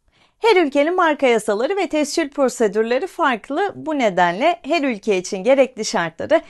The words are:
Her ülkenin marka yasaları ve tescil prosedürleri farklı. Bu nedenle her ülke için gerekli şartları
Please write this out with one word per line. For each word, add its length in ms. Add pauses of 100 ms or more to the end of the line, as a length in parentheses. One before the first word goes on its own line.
(400)
Her 260
ülkenin 300
marka 320
yasaları 500
ve 120
tescil 400
prosedürleri 800
farklı. 680
Bu 240
nedenle 640
her 180
ülke 360
için 200
gerekli 480
şartları 640